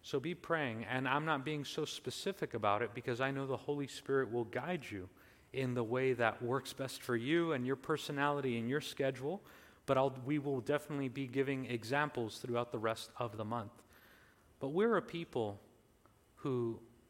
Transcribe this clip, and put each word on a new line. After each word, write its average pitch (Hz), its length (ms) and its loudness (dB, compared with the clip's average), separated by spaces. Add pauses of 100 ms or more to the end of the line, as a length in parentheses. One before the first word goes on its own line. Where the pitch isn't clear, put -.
So - 180 -2
be 165 140 -2
praying, 135 560 -2
and 131 180 0
I'm 143 160 4
not 147 220 2
being 151 180 -2
so 151 220 -2
specific - 680 -4
about 104 260 4
it 113 140 0
because 123 260 -2
I 135 100 2
know 139 140 -2
the 131 100 0
Holy 143 320 -2
Spirit 135 440 0
will 120 140 0
guide 147 440 -2
you 95 180 -6 (460)
in 127 220 0
the 123 80 2
way 127 300 4
that 113 280 4
works 123 320 0
best - 300 -6
for 123 120 2
you 160 360 2
and 123 140 0
your 135 100 2
personality 143 800 0
and 113 100 0
your 143 140 0
schedule, 135 580 -2 (460)
but 135 120 6
I'll, 131 180 4 (100)
we 147 140 2
will 135 220 0
definitely 143 480 -2
be 131 180 -4
giving 131 400 0
examples 120 720 0
throughout 120 320 -2
the 120 80 -4
rest 113 380 -2
of 113 200 -4
the 107 80 -4
month. 113 260 -4 (880)
But 139 100 -4
we're 202 280 4
a 165 40 4
people 117 600 -2 (760)
who 120 420 0 (300)